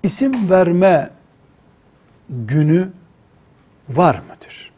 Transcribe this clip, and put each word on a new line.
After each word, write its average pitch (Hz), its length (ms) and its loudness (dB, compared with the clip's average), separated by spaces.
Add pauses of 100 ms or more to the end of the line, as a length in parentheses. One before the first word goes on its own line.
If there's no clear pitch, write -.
İsim 233 480 -4
verme 175 600 2 (1200)
günü 151 580 0 (1000)
var 143 420 0
mıdır? - 480 -20